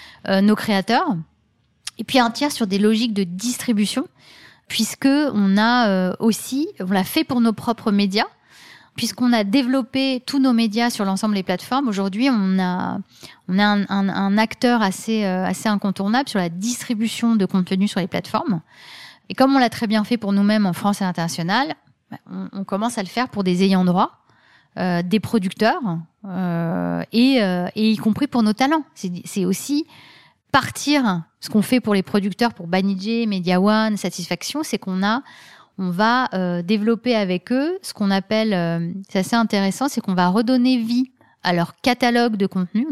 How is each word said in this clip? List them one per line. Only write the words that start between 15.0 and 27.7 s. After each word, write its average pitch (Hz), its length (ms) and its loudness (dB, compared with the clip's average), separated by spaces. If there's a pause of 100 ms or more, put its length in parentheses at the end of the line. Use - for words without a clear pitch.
euh, 185 200 -2
assez 185 240 -2
incontournable 208 600 0
sur 214 100 -2
la 175 100 0
distribution 226 840 -2
de 202 100 4
contenu 190 440 0
sur - 100 -4
les 175 80 -2
plateformes. 214 540 -4 (680)
Et 196 60 -8
comme 269 220 4
on - 20 4
l'a 240 120 4
très 226 180 -4
bien 214 160 2
fait 240 120 -2
pour 202 160 -2
nous-mêmes 202 340 4
en 175 60 0
France 202 280 0
et 202 40 -2
à 185 40 0
l'international, 180 640 -2 (560)
on, 190 220 -10
on 196 120 -8
commence 220 340 -4
à 202 40 -4
le 185 60 -8
faire 247 200 -4
pour 208 140 -4
des 180 220 2
ayants 190 200 4
droit, 180 280 2 (640)
euh, 175 240 -2
des 180 180 0
producteurs, 220 600 -2 (460)
euh, 175 760 -4 (100)
et, 247 300 4
euh, 180 240 0 (100)